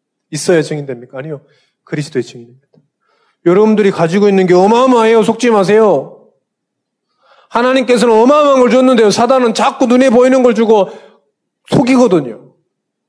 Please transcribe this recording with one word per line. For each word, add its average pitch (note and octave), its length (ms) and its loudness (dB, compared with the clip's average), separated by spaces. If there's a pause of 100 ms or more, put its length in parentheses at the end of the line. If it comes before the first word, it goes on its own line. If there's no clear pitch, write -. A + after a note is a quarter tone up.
(320)
있어야 D#3+ 300 -2
증인 D3+ 240 -8
됩니까? B2 340 -16
아니요. D3 220 -14 (420)
그리스도의 C#3+ 400 -8
증인입니다. A#2+ 440 -20 (760)
여러분들이 G3+ 460 2
가지고 F3 360 -2
있는 F#3+ 180 0
게 F3 80 2
어마어마해요. A3+ 680 2
속지 A3+ 280 -2
마세요. G3+ 800 -2 (1160)
하나님께서는 A#3+ 640 0
어마어마한 C4+ 460 2
걸 B3 100 2
줬는데요. B3 400 2
사단은 A#3+ 440 0
자꾸 C4+ 320 -2
눈에 B3+ 240 2
보이는 B3+ 340 2
걸 A#3+ 100 2
주고 G#3+ 360 0 (800)
속이거든요. A3+ 840 -2 (540)